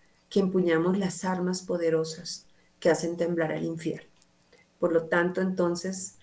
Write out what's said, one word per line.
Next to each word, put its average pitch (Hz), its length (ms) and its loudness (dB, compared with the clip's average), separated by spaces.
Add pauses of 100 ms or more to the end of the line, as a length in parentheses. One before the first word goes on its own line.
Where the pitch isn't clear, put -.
(280)
que 202 120 2
empuñamos 185 580 2
las 185 260 2
armas 180 380 0
poderosas 165 840 -2 (320)
que 180 100 4
hacen 170 260 2
temblar 165 360 -2
al 160 100 -4
infierno. 165 480 -6 (720)
Por 170 120 2
lo 165 120 4
tanto, 180 380 0
entonces, 185 800 0